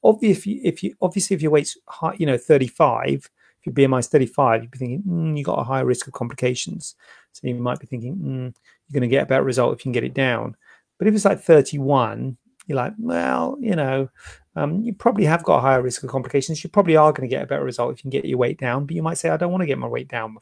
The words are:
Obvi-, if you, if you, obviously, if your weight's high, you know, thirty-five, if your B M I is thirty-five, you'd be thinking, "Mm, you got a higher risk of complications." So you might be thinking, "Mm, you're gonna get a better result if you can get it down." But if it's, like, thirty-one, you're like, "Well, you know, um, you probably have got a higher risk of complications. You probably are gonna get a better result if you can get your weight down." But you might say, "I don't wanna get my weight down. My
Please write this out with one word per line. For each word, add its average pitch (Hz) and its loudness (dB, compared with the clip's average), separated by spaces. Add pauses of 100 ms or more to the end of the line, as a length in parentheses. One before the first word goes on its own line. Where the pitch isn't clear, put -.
Obvi-, 220 4
if - 0
you, 202 -6
if 170 -2
you, 190 -6
obviously, 185 -2
if 151 -4
your 156 2
weight's 147 2 (120)
high, 165 -6
you 160 0
know, 127 2
thirty-five, 135 2 (320)
if - -12
your 131 -8
B 139 4
M 131 4
I 127 2
is 120 -2
thirty-five, 123 2
you'd 117 -16
be 127 -18
thinking, 131 -6
"Mm, 165 -2
you 147 -4
got - -2
a 131 -2
higher 131 -2
risk 127 0
of 135 -18
complications." - -6 (380)
So - -10
you 123 -4
might 123 -4
be 123 -20
thinking, 127 -10
"Mm, 131 -8 (320)
you're 143 -2
gonna 123 0
get 135 2
a - -8
better 135 2
result 127 0
if 120 -12
you - -20
can 127 -4
get 120 -2
it 127 -8
down." 120 -2 (420)
But 190 2
if 214 4
it's, 202 2
like, - 2
thirty-one, 135 2 (280)
you're 139 -4
like, 123 -4
"Well, - -2
you 220 0
know, 135 0 (460)
um, 160 -2
you 226 -4
probably 208 2
have 160 2
got 147 4
a - 4
higher 131 4
risk 127 -6
of 131 -8
complications. 135 -4
You 175 -10
probably 170 4
are 151 6
gonna 131 -4
get 131 -2
a - -8
better 143 -4
result 127 -4
if 123 -10
you - -20
can 135 -4
get 139 -4
your 127 -2
weight 120 0
down." 135 -2
But 165 -6
you 160 -2
might 165 -4
say, 165 -2
"I 160 2
don't 175 -2
wanna 185 0
get 135 0
my 123 -6
weight 123 -6
down. 113 -6
My 110 -20